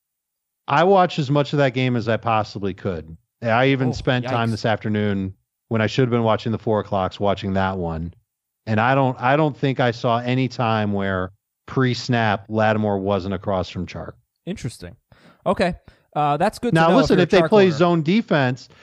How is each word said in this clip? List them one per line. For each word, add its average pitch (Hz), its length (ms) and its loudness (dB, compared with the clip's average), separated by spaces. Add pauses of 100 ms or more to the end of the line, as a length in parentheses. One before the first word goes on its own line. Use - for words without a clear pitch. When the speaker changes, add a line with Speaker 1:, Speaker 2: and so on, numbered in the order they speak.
(680)
Speaker 1:
I 147 180 2
watched 185 340 4
as 135 120 -2
much 143 220 0
of 147 60 -2
that 131 160 2
game 127 200 0
as 110 140 -4
I 110 80 0
possibly 104 560 -4
could. 82 440 -8 (260)
I 120 260 2
even 131 220 0
Speaker 2:
Oh, - 20 -2
Speaker 1:
spent 123 340 -2
time 117 220 -2
Speaker 2:
yikes. 113 40 -2
Speaker 1:
this 104 120 -6
afternoon 104 680 -2 (340)
when 110 140 0
I 107 60 2
should 135 140 0
have 120 80 0
been 120 120 0
watching 113 300 0
the 104 60 -2
four 107 220 -2
o'clocks, 95 400 -4
watching 98 340 -2
that 95 220 -2
one. 85 380 -6 (520)
And 107 140 0
I 131 140 2
don't, 131 260 0
I 127 160 2
don't 151 200 0
think 135 240 -2
I 123 100 2
saw 117 300 -2
any 127 280 0
time 110 440 0
where 95 400 -2 (340)
pre-snap 117 840 0
Lattimore 107 500 0
wasn't 98 360 -2
across 92 340 -4
from 90 180 -8
Chark. - 260 -14 (340)
Speaker 2:
Interesting. 123 500 -12 (500)
Okay. 180 280 0 (400)
Uh, 147 220 0
that's 180 220 -2
good 240 120 -4
to - 40 0
Speaker 1:
Now, 165 160 6
Speaker 2:
know 190 60 6
Speaker 1:
listen, 220 220 4
Speaker 2:
if - 0 -
you're 180 40 6
a - 20 4
Speaker 1:
if 160 60 -2
they 185 160 6
Speaker 2:
Chark - 40 0
Speaker 1:
play 208 140 8
Speaker 2:
owner. 180 80 4
Speaker 1:
zone 170 300 2
defense, 147 680 0 (140)